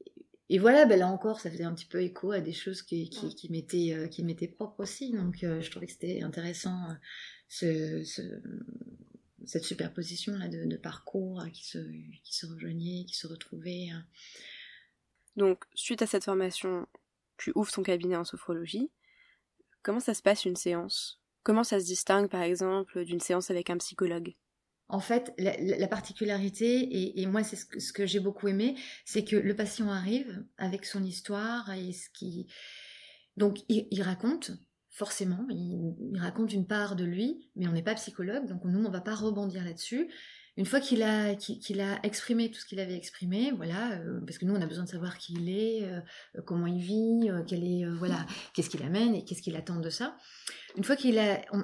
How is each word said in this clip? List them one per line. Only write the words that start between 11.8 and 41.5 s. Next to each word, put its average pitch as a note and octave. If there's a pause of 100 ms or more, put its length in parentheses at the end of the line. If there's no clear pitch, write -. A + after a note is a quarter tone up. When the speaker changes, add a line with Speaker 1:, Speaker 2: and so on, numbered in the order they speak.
Speaker 1:
qui -
se E3+
rejoignaient, E3
qui -
se -
retrouvaient, E3+
euh. E3 (1400)
Speaker 2:
Donc, F#3+ (100)
suite -
à A3+
cette F#3+
formation, F#3 (520)
tu -
ouvres G#3+
ton F#3+
cabinet F3+
en E3+
sophrologie. E3+ (880)
Comment A3
ça A3+
se -
passe G#3
une F3+
séance ? - (220)
Comment A3
ça G3+
se F3
distingue, F#3+
par F3+
exemple, F#3+
d'une E3+
séance F3+
avec F3
un F3
psychologue ? E3+ (540)
Speaker 1:
En G3
fait, A#3+
la, F#3+
la, F#3
la F#3+
particularité, G#3
et, G3
et F#3+
moi G#3
c'est G#3+
ce -
que, -
ce -
que G3+
j'ai G3
beaucoup G3+
aimé, G#3+ (280)
c'est G#3+
que G#3+
le G3+
patient G#3
arrive G3+ (140)
avec F#3+
son G3
histoire G3+
et F#3
ce -
qui... F3+ (920)
Donc G3+
il, G#3+
il G3+
raconte, F#3+ (380)
forcément, G3
il, F3 (160)
il F#3
raconte F#3+
une F#3+
part G#3
de F3+
lui, G3
mais F3+
on E3
n'est E3
pas G#3+
psychologue, A3
donc F3+
nous F#3
on G#3
va F3+
pas G#3+
rebondir G3+
là-dessus. A#3 (500)
Une F#3+
fois C4+
qu'il B3
a, G#3+
qu'il, -